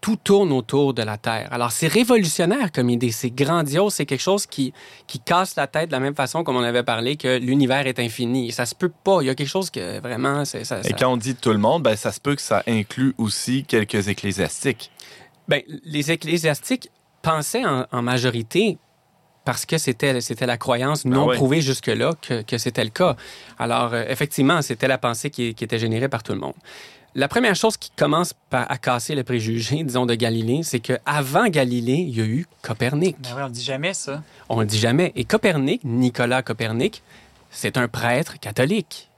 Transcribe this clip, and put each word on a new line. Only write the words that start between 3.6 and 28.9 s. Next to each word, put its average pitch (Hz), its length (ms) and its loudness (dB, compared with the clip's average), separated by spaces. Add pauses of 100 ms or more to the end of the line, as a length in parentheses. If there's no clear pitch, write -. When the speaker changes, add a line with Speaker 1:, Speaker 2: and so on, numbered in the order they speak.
Speaker 1:
c'est 147 140 -2
quelque 131 160 -4
chose 196 240 2
qui, 135 260 -4 (340)
qui - 140 -10
casse 180 360 0
la 143 100 0
tête 160 220 -2
de 160 40 -4
la 131 80 0
même 139 140 -2
façon 160 300 -2
comme 139 120 0
on 123 60 2
avait 120 200 2
parlé 120 360 -2
que 127 180 2
l'univers 131 500 2
est 127 120 -4
infini. 120 540 -2
Ça 123 120 -2
se - 100 -6
peut 180 180 -2 (120)
pas, 190 160 6
il 139 60 0
y 131 40 2
a 135 40 0
quelque 139 140 -4
chose 190 200 -4
que 101 320 -8
vraiment, 135 460 -2
c'est, - 180 -8
ça, 120 160 -6
Speaker 2:
Et - 40 -10
Speaker 1:
ça - 100 0
Speaker 2:
quand 131 180 2
on 123 60 2
dit 120 160 -4
tout 117 180 0
le 107 60 4
monde, 131 240 4
ben, 117 120 4
ça 107 160 -4
se - 100 -10
peut 143 160 0
que - 60 -8
ça 104 240 2
inclut 117 520 0
aussi 123 460 -2
quelques 107 440 0
ecclésiastiques. 98 840 -4 (560)
Speaker 1:
Ben, 147 140 2 (240)
les 151 260 -2
ecclésiastiques 160 800 -2 (320)
pensaient 160 460 0
en, 131 260 0
en 123 80 -2
majorité 123 800 0 (680)
parce 123 200 -2
que 160 140 0
c'était, 131 420 0
c'était 117 240 -4
la 120 120 0
croyance 131 480 0
Speaker 2:
Ben 127 80 2
Speaker 1:
non 135 160 4
Speaker 2:
oui. 127 80 2
Speaker 1:
prouvée 135 240 4
jusque-là 131 600 0
que, 117 220 -4
que 117 160 -4
c'était 123 240 -2
le 110 80 -2
cas. 170 240 2 (460)
Alors, 120 340 0
euh, 117 140 -2
effectivement, 147 520 2
c'était 135 280 -2
la 131 100 2
pensée 123 320 -2
qui, 117 240 -4
qui - 80 -8
était 113 160 -2
générée 113 300 0
par 120 160 -4
tout - 80 -6
le 101 80 -4
monde. 69 140 -8 (600)
La 135 140 0
première 233 260 2
chose 220 220 2
qui - 200 -14
commence 156 380 2 (160)
par, 123 180 0
à 139 80 -4
casser 123 380 -2